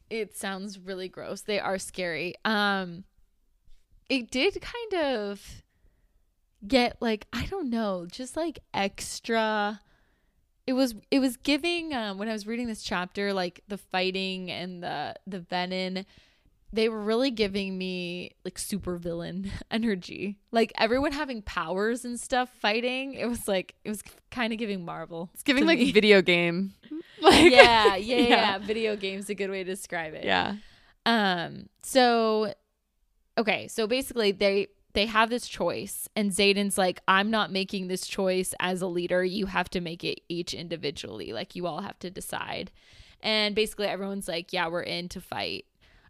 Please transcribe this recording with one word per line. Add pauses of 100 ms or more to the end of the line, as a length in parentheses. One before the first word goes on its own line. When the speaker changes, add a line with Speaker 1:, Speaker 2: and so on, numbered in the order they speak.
Speaker 1:
It
sounds
really
gross.
They
are
scary. (100)
Um, (1040)
it
did
kind
of (1000)
get,
like,
I
don't
know,
just,
like, (160)
extra. (840)
It
was, (160)
it
was
giving,
um,
when
I
was
reading
this
chapter,
like,
the
fighting
and
the, (140)
the
Venin, (640)
they
were
really
giving
me, (160)
like,
super
villain (100)
<laughs>
energy. (140)
Like,
everyone
having
powers
and
stuff (120)
fighting.
It
was,
like, (100)
it
was (260)
kinda
giving
Marvel
Speaker 2:
It's
giving,
Speaker 1:
to
Speaker 2:
like,
Speaker 1:
me.
Speaker 2:
video
game. (180)
<laughs> (200)
Like,
Speaker 1:
Yeah,
yeah,
yeah,
Speaker 2:
yeah.
Speaker 1:
yeah.
Video
game's
a
good
way
to
describe
it.
Speaker 2:
Yeah. (500)
Speaker 1:
Um, (140)
so, (840)
okay,
so
basically
they, (260)
they
have
this
choice,
and
Xaden's
like,
"I'm
not
making
this
choice
as
a
leader.
You
have
to
make
it
each
individually.
Like,
you
all
have
to
decide." (500)
And
basically
everyone's
like,
"Yeah,
we're
in
to
fight." (440)